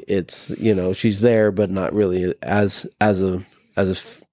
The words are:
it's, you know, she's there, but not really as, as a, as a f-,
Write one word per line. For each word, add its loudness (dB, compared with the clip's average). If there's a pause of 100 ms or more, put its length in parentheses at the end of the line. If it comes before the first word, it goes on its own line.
it's, -4
you 2
know, 0
she's 0
there, 4
but 0
not -2
really 0
as, 0 (140)
as 2
a, -2 (320)
as 0
a -2
f-, -10